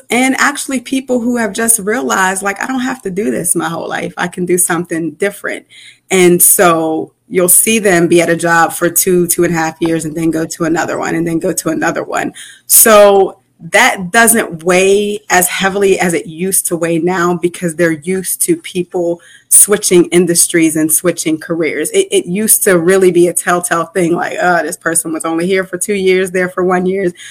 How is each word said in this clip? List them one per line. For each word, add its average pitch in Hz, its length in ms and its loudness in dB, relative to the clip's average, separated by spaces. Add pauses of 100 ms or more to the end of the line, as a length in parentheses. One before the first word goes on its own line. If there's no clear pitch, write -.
and 254 280 2
actually 269 440 -2
people 262 380 -2
who 240 180 -2
have 220 160 -2
just 226 260 0
realized, 196 640 -2
like, 196 180 -4
"I - 60 -6
don't 262 140 -4
have 254 220 -6
to 196 80 -6
do 214 200 -2
this - 240 -2
my 165 140 -2
whole - 180 -8
life. - 300 -8
I 180 100 -2
can 175 180 -6
do 175 120 0
something 170 540 -2
different." 196 540 -6 (460)
And 175 300 6
so 165 720 2 (160)
you'll 180 180 0
see 220 320 2
them 180 280 2
be 170 140 4
at 165 80 0
a 170 60 2
job 165 380 2
for 170 160 0
two, 180 380 0
two 175 180 0
and 165 80 0
a 170 40 -2
half 160 240 -4
years 165 240 -2
and 151 120 -8
then 165 140 0
go 160 140 -2
to 165 200 -6
another 156 320 -2
one - 180 -4
and 165 100 -2
then 165 140 -2
go 170 140 -2
to 165 160 -4
another 156 340 -2
one. - 300 -6 (340)
So 202 720 6 (320)
that 202 400 0
doesn't 220 520 0
weigh 196 560 2 (100)
as 180 180 2
heavily 196 520 0
as 175 140 0
it 160 140 -2
used 175 380 -4
to 175 100 -4
weigh 165 240 0
now 175 380 0
because 175 380 -4
they're 165 160 0
used 180 500 -6
to 165 160 0
people 175 640 -4 (260)
switching 196 580 4
industries 170 680 2
and 156 160 0
switching 160 480 -2
careers. 156 520 -4
It, 196 200 2
it 196 140 0
used 208 380 -2
to 185 140 4
really 185 340 4
be 175 180 4
a 170 40 -4
telltale 170 520 -2
thing, 170 280 -2
like, 165 280 -4
"Oh, 180 220 2
this 160 140 -6
person 165 360 -4
was 160 100 -6
only 165 240 -2
here 190 160 0
for 180 140 -10
two 208 160 -4
years, 185 380 0
there 180 180 -2
for 180 160 -4
one 185 200 0
year." 190 240 -2 (220)